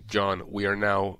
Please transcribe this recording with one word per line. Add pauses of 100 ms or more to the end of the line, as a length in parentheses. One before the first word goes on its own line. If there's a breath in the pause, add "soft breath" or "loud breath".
John,
we
are
now